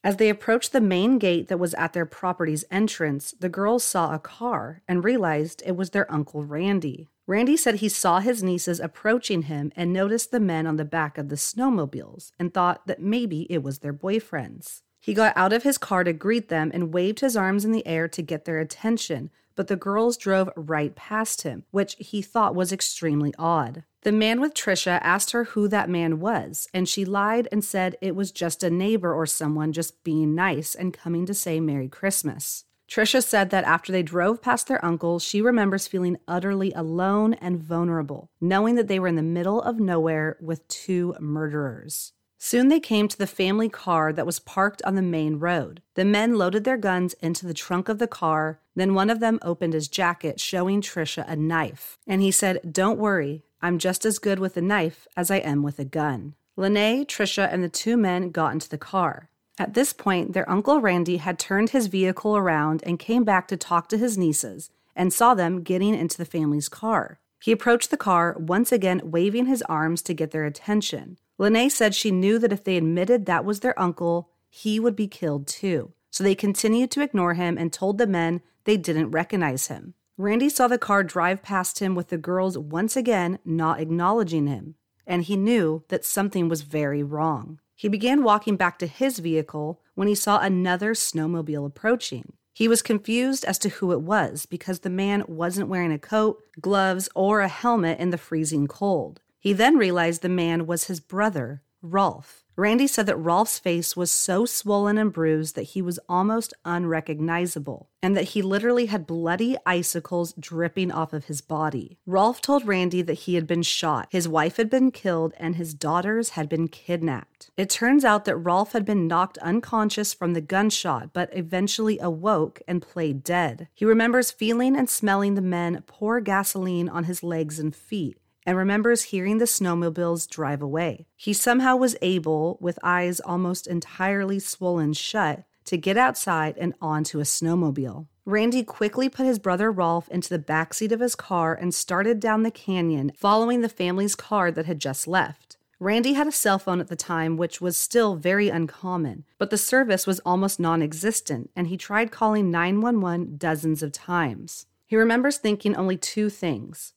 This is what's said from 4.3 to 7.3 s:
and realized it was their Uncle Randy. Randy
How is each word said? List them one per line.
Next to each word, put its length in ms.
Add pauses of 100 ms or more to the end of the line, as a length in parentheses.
and 160
realized 640
it 100
was 140
their 240
Uncle 300
Randy. 680 (160)
Randy 320